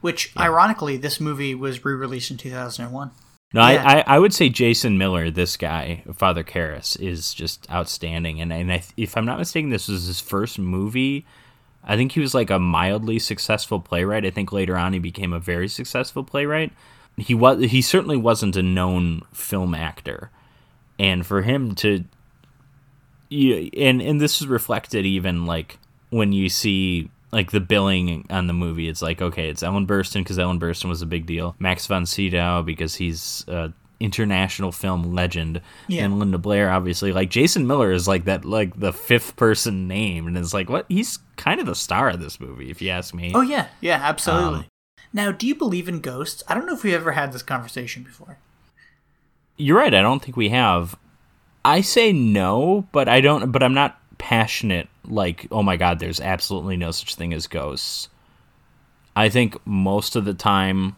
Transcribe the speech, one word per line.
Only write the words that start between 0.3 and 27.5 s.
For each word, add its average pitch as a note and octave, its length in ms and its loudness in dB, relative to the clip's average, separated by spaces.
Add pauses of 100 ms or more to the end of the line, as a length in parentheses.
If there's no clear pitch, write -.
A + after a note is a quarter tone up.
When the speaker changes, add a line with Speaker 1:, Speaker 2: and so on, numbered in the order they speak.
Speaker 2:
Yeah. - 80 0
Speaker 1:
ironically, E3 540 2
this C#3+ 220 -4
movie C#3+ 360 -4
was C3 300 -8
re-released C3 460 -6
in C3 60 -12
two C3 120 -12
thousand B2+ 360 -10
and A#2+ 80 -12
one. C#3 180 -12 (420)
Speaker 2:
No, A2+ 80 6
I, B2 120 10
Speaker 1:
Yeah. C#3 340 6
Speaker 2:
I, C3+ 80 8
I D3+ 40 10
would F#3+ 140 6
say D3+ 160 4
Jason A#2 480 2
Miller, F2+ 320 0
this E2+ 260 -2
guy, D#2+ 460 -6 (140)
Father E2+ 280 0
Karras, D#2 560 -6
is F2 360 -6
just - 360 -10
outstanding. E2 720 -4
And, E2 100 -4
and F2 220 -2
I, F2 80 -2 (160)
if A2 180 -4
I'm A2+ 120 0
not B2 100 -4
mistaken, E3 320 -4
this A#2 180 -2
was F#2 200 -4
his F2 120 -6
first - 380 -4
movie. A2 680 -2 (600)
I G#2 120 -2
think B2+ 180 2
he E3+ 60 2
was, C#3 140 0
like, A#2+ 160 2
a F#2+ 80 4
mildly F#2+ 600 2
successful G#2 600 -2
playwright. G2 460 -2
I F#2 60 -2
think F#2+ 200 -4
later F#2 240 0
on F2+ 180 0
he F#2+ 40 -2
became F2+ 360 -4
a E2+ 60 -4
very F2 280 -4
successful B2+ 560 -6
playwright. D3 500 -2 (420)
He A2+ 200 0
wa-, B2 220 8
he B2 260 4
certainly D#3 340 2
wasn't A2 380 2
a F#2 80 2
known F2+ 580 2 (120)
film F2+ 420 -4
actor. - 560 -10 (680)
And F#2+ 260 2
for F#2+ 200 0
him A#2+ 320 -2
to, G2+ 280 2 (1300)
you, C3 480 2
and, B2+ 240 4
and D3 180 2
this D3 220 2
is D3+ 60 -6
reflected A2 580 -2
even, F2+ 400 0
like, E2 320 -6 (320)
when G#2+ 240 2
you F#2+ 160 2
see, F#2 640 0 (200)
like, G#2 200 -4